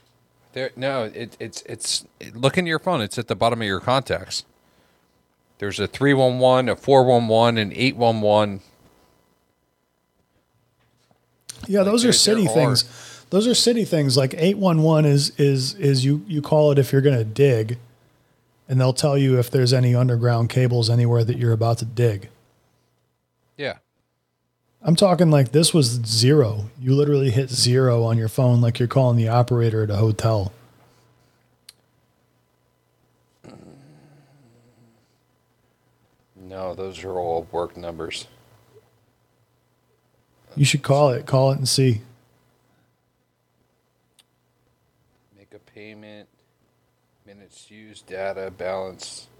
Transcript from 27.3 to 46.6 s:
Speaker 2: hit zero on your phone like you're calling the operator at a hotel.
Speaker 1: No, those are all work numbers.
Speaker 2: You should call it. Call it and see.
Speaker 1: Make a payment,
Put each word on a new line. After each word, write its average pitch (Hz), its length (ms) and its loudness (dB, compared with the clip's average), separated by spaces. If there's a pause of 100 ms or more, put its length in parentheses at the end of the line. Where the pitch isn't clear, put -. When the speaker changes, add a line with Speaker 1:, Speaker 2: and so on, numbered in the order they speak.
Speaker 2:
hit 131 180 0
zero 123 540 2
on 113 160 0
your 110 100 -2
phone 123 320 2
like 117 180 0
you're 123 80 -2
calling 123 300 2
the 113 120 0
operator 117 540 0
at 107 60 -2
a 104 80 -4
hotel. 107 560 0 (4000)
Speaker 1:
No, 95 380 -12
those 90 280 -12
are 92 160 -8
all 82 320 -6
work 85 260 -8
numbers. 85 500 -14 (2250)
Speaker 2:
You 143 100 0
should 139 180 -2
call 143 280 2
it. 120 160 -6
Call 135 260 2
it 139 60 -4
and 131 100 -6
see. 127 340 0 (3250)
Speaker 1:
Make 101 180 -20
a 104 40 -20
payment, 107 680 -20 (1000)